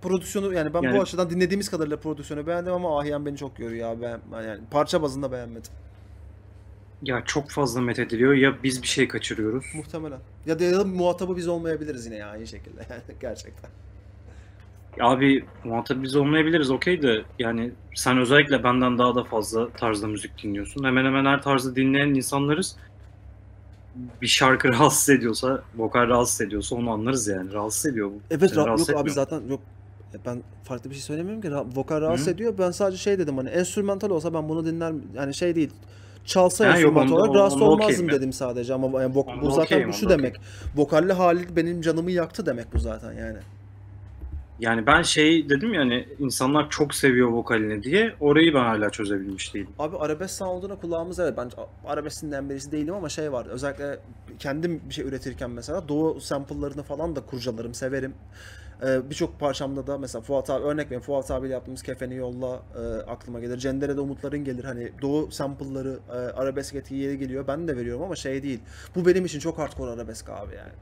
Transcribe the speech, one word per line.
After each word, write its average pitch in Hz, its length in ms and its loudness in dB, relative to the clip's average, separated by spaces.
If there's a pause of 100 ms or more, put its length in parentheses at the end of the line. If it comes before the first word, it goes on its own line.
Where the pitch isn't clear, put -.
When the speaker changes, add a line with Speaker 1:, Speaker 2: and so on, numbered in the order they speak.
Speaker 1:
Prodüksiyonu 190 500 -2
yani 156 220 -2
ben 170 80 2
Speaker 2:
Yani 190 140 2
Speaker 1:
bu 196 60 4
açıdan 175 280 -2
dinlediğimiz 185 400 0
kadarıyla 156 260 -2
prodüksiyonu 147 500 -8
beğendim 175 260 -2
ama 175 280 0
Ahiyan 147 260 -2
beni 143 100 -6
çok 139 220 -10
yoruyor 117 320 -6
abi. 117 120 -8
Ben, 117 180 -8 (120)
ben 113 100 -10
yani 107 180 -10 (100)
parça 151 320 2
bazında 139 300 -4
beğenmedim. 117 400 -12 (1300)
Speaker 2:
Ya 127 220 -2
çok - 260 -4
fazla 127 300 0
methediliyor 120 540 4
ya 135 280 4
biz 127 200 -2
bir - 40 -6
şey 131 220 2
kaçırıyoruz. 110 560 -4 (100)
Speaker 1:
Muhtemelen. 156 440 -10 (280)
Ya 160 120 0
da, 175 60 2
ya 180 140 4
da 202 60 4
muhatabı 180 520 0
biz 170 120 -4
olmayabiliriz 156 580 -4
yine 113 100 -12
ya 104 120 -12
aynı 107 180 -12
şekilde 101 340 -16
<laughs> 113 100 -16
yani 123 120 -14 (180)
gerçekten. - 500 -12 (1300)
Speaker 2:
Abi 131 440 6 (200)
muhatabı 120 380 -4
biz 135 140 0
olmayabiliriz 151 540 4
okey 156 320 0
de 110 200 4 (160)
yani 117 340 -2 (220)
sen 127 240 2
özellikle 135 460 6
benden 123 340 4
daha 123 160 4
da 120 100 0
fazla 113 460 -2
tarzda 110 360 -2
müzik 104 360 -8
dinliyorsun. 101 420 -6
Hemen 131 200 4
hemen 135 200 2
her 139 180 4
tarzda 131 340 0
dinleyen 135 320 4
insanlarız. 143 680 0 (1500)
Bir 123 40 -2
şarkı 131 420 4
<laughs> 127 40 4
rahatsız 147 360 6
ediyorsa, 127 540 4 (140)
vokal 117 320 2
rahatsız 120 320 2
ediyorsa 104 360 -4
onu 120 140 -2
anlarız 113 380 -2
yani. 95 240 -4
Rahatsız 107 340 -4
ediyor 110 240 -2
bu. 104 100 -12 (100)
Speaker 1:
Evet, 165 200 4
Speaker 2:
Seni 151 80 0
Speaker 1:
ra-, 147 80 4
Speaker 2:
rahatsız 113 220 2
Speaker 1:
yok 147 120 2
abi 143 100 0
Speaker 2:
etmiyor 139 160 0
mu? - 40 -10
Speaker 1:
zaten 127 200 -8
yok. 135 100 -6 (540)
Ya 104 120 -14
ben 123 160 -6 (220)
farklı 131 260 -10
bir 139 40 -12
şey 135 80 -12
söylemiyorum 180 400 -6
ki. 185 60 -6
Ra-, 135 280 -4
vokal 151 240 -2
rahatsız 156 260 2
Speaker 2:
Hı. 185 40 2
Speaker 1:
ediyor. 220 280 -2
Ben 185 120 2
sadece 185 280 0
şey 202 200 2
dedim 147 180 0
hani 131 120 -4
enstrümantal 196 640 0
olsa 165 240 0
ben 156 140 -2
bunu 160 180 -2
dinler, 165 260 -2 (220)
yani 139 200 -4
şey 175 200 0
değil. 156 160 2 (540)
Çalsa 185 400 6
Speaker 2:
Ha, 196 40 8
yok, 175 80 10
Speaker 1:
enstrümantal 151 380 8
Speaker 2:
onda, 175 80 6
Speaker 1:
olarak 208 120 4
rahatsız 196 280 6
Speaker 2:
onda 214 80 10
okeyim 208 180 8
Speaker 1:
olmazdım 180 200 4
Speaker 2:
ya. 143 60 4
Speaker 1:
dedim 131 180 0
sadece 123 420 -2
ama 131 280 0
yani 131 120 0
vok-, 135 180 2
Speaker 2:
Onda 127 80 -6
Speaker 1:
bu 143 100 2
zaten 151 120 6
Speaker 2:
okeyim, 165 260 4
Speaker 1:
bu 180 40 -4
şu - 140 -2
Speaker 2:
onda 180 120 8
Speaker 1:
demek. 131 180 0
Speaker 2:
okeyim. - 120 -18 (280)
Speaker 1:
Vokalli 156 360 4
hali 180 440 4
benim 170 240 0
canımı 165 300 0
yaktı 175 360 -2
demek 120 280 -6
bu - 40 2
zaten 113 340 -6
yani. 113 260 -10 (1200)
Speaker 2:
Yani 113 260 0
ben 156 160 8
şey 156 460 4
dedim 180 260 2
ya 165 60 2
hani 123 280 2 (100)
insanlar 143 520 2
çok 147 240 0
seviyor 123 340 6
vokalini 110 540 0
diye 196 380 2
orayı 151 340 6
ben 131 100 4
hala 107 260 0
çözebilmiş 98 640 -6
değilim. 98 140 -6 (100)
Speaker 1:
Abi 156 180 -4
arabesk 156 380 -4
sound'una 190 420 -6
kulağımız 170 440 -6
evet 151 160 0
ben 123 100 -6
a-, - 460 -12
arabesk 147 300 -6
dinleyen 139 280 -6
birisi 139 220 -8
değilim 151 220 -2
ama 185 140 -6
şey 151 240 -6
var 120 140 -4
özellikle 139 520 -8 (400)
kendim 156 500 -4
bir 135 60 -12
şey 151 100 -6
üretirken 131 460 -8
mesela 147 380 -8
doğu 151 320 0
sample'larını 143 600 -6
falan 151 340 -6
da 135 40 -4
kurcalarım, 120 540 -8
severim. 135 400 -4 (680)
Ee, 131 280 0
birçok 156 300 -4
parçamda 139 460 -4
da 139 120 -4
mesela 123 240 -10
Fuat 135 280 -2
abi, 131 140 0
örnek 147 220 -2
vereyim, 123 160 -8
Fuat 139 280 -4
abiyle 131 240 -4
yaptığımız 127 280 -10
Kefeni 127 320 -8
Yolla, 127 480 -8 (140)
e, 113 340 -8
aklıma 120 300 -12
gelir. 120 180 -6
Cendere'de 135 420 -2
Umutların 139 440 -6
gelir. 127 200 -8
Hani 120 280 -8 (100)
doğu 143 280 0
sample'ları, 135 680 -6 (100)
e, 117 40 -12
arabesk 127 600 -4
etkiyi 135 280 -6
yeri 139 160 -4
geliyor. 135 300 -6
Ben 156 200 -4
de 143 80 -2
veriyorum 120 260 -4
ama 175 140 -6
şey 135 260 -6
değil. 131 180 -6 (340)
Bu 175 120 2
benim 185 180 6
için 151 140 -4
çok 160 200 -6
hardcore 135 320 -6
arabesk 113 400 -12
abi 101 240 -12
yani. 101 260 -18